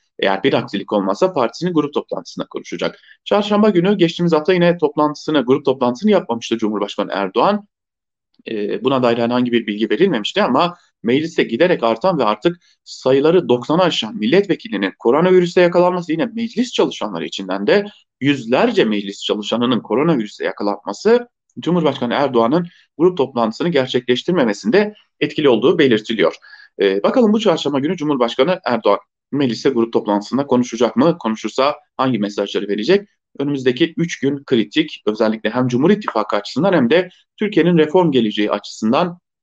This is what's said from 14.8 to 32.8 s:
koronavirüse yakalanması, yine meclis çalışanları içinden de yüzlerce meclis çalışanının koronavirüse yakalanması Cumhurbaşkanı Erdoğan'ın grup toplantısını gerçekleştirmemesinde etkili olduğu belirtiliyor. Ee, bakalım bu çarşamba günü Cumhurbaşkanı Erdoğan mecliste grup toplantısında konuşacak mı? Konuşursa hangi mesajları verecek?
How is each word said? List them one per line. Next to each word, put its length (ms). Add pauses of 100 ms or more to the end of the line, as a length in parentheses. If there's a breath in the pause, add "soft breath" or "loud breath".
koronavirüse 640
yakalanması, 500
yine 140
meclis 460
çalışanları 540
içinden 420
de 180 (360 loud breath)
yüzlerce 640
meclis 380
çalışanının 560
koronavirüse 680
yakalanması 840 (320)
Cumhurbaşkanı 540
Erdoğan'ın 540 (300 loud breath)
grup 200
toplantısını 520
gerçekleştirmemesinde 1200 (260 loud breath)
etkili 300
olduğu 300
belirtiliyor. 560 (460 loud breath)
Ee, 220
bakalım 300
bu 60
çarşamba 400
günü 180
Cumhurbaşkanı 680
Erdoğan 340 (320)
mecliste 380
grup 240
toplantısında 540
konuşacak 480
mı? 220
Konuşursa 580 (220)
hangi 220
mesajları 480
verecek? 420 (300)